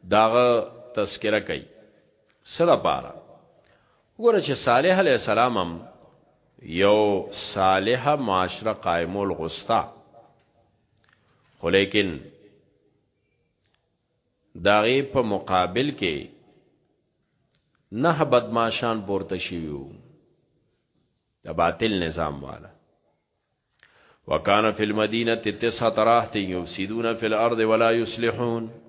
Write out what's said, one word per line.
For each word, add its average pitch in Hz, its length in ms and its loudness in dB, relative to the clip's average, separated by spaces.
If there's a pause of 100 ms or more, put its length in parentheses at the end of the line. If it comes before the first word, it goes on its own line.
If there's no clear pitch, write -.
داغه 110 440 4 (480)
تذکرہ 107 520 0
کوي. 76 160 -6 (800)
څه - 200 -2
د - 180 4
پاره؟ 65 300 -2 (1040)
وګوره 220 220 4
چې 143 120 -2 (120)
صالح 151 340 4
علیہ 147 220 4
السلام 117 360 2
هم 87 140 -2 (880)
یو 98 380 2 (540)
صالحه 104 640 2
معاشره 107 580 -2
قائمول 92 580 -2
غوستا، 82 500 -2 (1800)
خو 82 100 -2
لیکن 98 480 2 (2500)
داغه 107 460 4 (120)
په 135 80 2
مقابل 95 680 0 (120)
کې 78 280 -4 (1600)
نه 151 320 0
بدمعشان 117 840 0
پورته 98 300 -4
شوي 82 300 -8
وو، 71 240 -10 (1500)
د - 20 -14 (140)
باطل 90 420 0
نظام 76 400 -4
والا. 67 260 -16 (1600)
وکانه 101 440 2
فی 107 120 -2
المدینه 107 520 0
تسعة 110 680 -2
رهط 113 320 2
یفسدون 98 800 -4
فی 113 100 -6
الارض 113 340 0
ولا 110 320 4
یصلحون. 117 800 -2 (180)